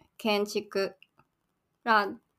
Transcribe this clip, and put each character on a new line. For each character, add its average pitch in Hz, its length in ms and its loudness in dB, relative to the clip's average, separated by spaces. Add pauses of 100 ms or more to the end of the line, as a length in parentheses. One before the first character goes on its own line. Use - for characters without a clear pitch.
(160)
建 208 300 0
築。 196 460 -4 (920)
那 220 340 2 (220)